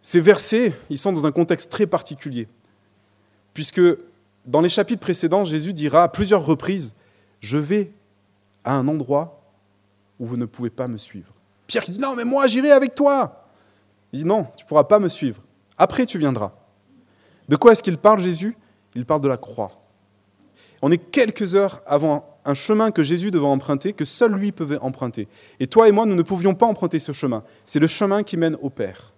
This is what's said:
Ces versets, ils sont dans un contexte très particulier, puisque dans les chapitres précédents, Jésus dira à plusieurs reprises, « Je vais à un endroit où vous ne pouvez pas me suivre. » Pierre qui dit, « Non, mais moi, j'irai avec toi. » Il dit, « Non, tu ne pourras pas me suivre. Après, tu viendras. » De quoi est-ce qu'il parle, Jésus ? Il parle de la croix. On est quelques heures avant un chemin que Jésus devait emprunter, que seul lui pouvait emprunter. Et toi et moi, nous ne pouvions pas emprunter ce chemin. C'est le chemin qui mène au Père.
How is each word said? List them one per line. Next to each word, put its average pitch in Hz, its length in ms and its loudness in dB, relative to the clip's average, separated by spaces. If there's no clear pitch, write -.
Ces - 160 4
versets, 208 540 4
ils 143 80 -4
sont 196 140 -2
dans 156 160 -2
un 147 40 0
contexte 165 400 -2
très 208 140 0
particulier, 139 640 -6
puisque 156 280 -2
dans 143 140 2
les 175 80 2
chapitres 202 300 -2
précédents, 180 440 -2
Jésus 156 300 -4
dira 151 280 2
à 175 60 4
plusieurs 190 360 0
reprises, « 151 520 -4
Je 117 200 -4
vais 180 320 -2
à 127 100 -2
un 135 140 0
endroit 147 560 -4
où 123 60 -8
vous 120 120 -8
ne 120 80 -4
pouvez 113 260 -8
pas 127 160 -8
me 113 100 -10
suivre. » - 360 -16
Pierre - 160 -4
qui - 80 -12
dit, « 196 80 -10
Non, 269 160 -4
mais 233 100 -8
moi, 269 220 0
j'irai 262 240 2
avec 269 240 4
toi. » 277 520 0
Il 131 60 -8
dit, « 156 60 -6
Non, 190 220 0
tu - 80 -20
ne - 20 -20
pourras 151 180 4
pas 208 120 6
me 202 100 2
suivre. 131 360 -6
Après, 226 300 2
tu - 100 -8
viendras. » 127 360 -2
De 147 60 4
quoi 233 180 8
est-ce 208 100 0
qu'il 170 160 -2
parle, 208 220 4
Jésus ? 180 360 -4
Il 123 100 -8
parle 151 160 -2
de 139 60 -2
la 127 100 -2
croix. - 460 -12
On 143 100 2
est 170 60 4
quelques 208 560 -2
heures 196 320 0
avant 147 580 -2
un 143 120 -2
chemin 214 340 0
que 175 140 0
Jésus 175 260 -2
devait 165 160 0
emprunter, 139 480 -2
que 165 100 -8
seul 214 300 0
lui 196 180 -4
pouvait 147 280 -6
emprunter. 127 480 -8
Et - 80 -4
toi 226 200 6
et 208 40 8
moi, 220 160 2
nous 196 80 0
ne 170 80 0
pouvions 185 320 0
pas 233 100 4
emprunter 180 320 -2
ce 147 140 -6
chemin. 120 320 -4
C'est - 100 -2
le 151 80 4
chemin 202 380 -2
qui 196 120 -8
mène 165 280 -2
au 135 80 -6
Père. - 460 -10